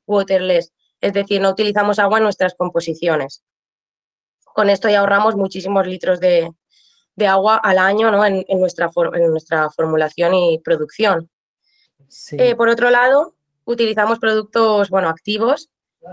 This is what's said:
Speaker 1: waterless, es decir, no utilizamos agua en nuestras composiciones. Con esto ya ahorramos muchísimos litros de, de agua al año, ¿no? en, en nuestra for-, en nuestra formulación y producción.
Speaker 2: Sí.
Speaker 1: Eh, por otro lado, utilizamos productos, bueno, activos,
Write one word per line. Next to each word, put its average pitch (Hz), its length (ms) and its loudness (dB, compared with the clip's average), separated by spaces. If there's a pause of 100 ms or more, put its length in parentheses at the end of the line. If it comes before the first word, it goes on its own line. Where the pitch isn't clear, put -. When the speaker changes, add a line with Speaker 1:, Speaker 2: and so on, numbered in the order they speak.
Speaker 1:
waterless, 185 680 0 (280)
es 196 120 -2
decir, 202 280 -2
no 220 100 2
utilizamos 208 500 -2
agua 202 180 2
en 220 60 2
nuestras 190 300 -2
composiciones. 160 880 -4 (1000)
Con 202 240 -2
esto 202 200 0
ya 202 120 4
ahorramos 202 360 2
muchísimos 190 500 -2
litros 185 340 -4
de, 170 320 2 (600)
de 202 120 0
agua 196 300 2
al 190 220 2
año, 208 320 2
¿no? 208 140 2
en, 190 240 0
en 190 120 0
nuestra 175 300 -2
for-, 170 260 -2
en 170 140 2
nuestra 156 400 -2
formulación 160 640 -2
y 175 240 2
producción. 165 720 -2 (800)
Speaker 2:
Sí. - 300 -16
Speaker 1:
Eh, 247 180 2
por 233 120 2
otro 233 220 2
lado, 262 440 2 (300)
utilizamos 226 540 -2
productos, 214 720 0
bueno, 185 180 -2
activos, 214 640 -4 (420)